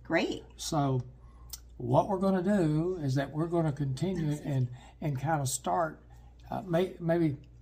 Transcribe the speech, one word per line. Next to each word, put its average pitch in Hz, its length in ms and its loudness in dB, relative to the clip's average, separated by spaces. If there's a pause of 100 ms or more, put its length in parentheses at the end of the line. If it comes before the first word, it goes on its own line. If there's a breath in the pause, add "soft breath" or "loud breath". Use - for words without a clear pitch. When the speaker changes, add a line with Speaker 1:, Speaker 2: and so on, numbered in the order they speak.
Speaker 1:
Great. 175 400 0 (120)
Speaker 2:
So 135 460 0 (760 loud breath)
what 127 320 4
we're 190 120 0
gonna 190 220 2
do 175 600 2
is 135 140 0
that 139 160 0
we're 160 160 -2
gonna 165 240 2
continue 156 580 -2
Speaker 1:
That's 147 100 -4
it. - 60 -10
Speaker 2:
and, 131 220 0 (340 loud breath)
and 143 180 -2
kind 151 220 0
of 127 60 -2
start, 170 520 -2 (500 soft breath)
uh, - 120 -4
may-, 180 380 0
maybe 165 360 2 (260)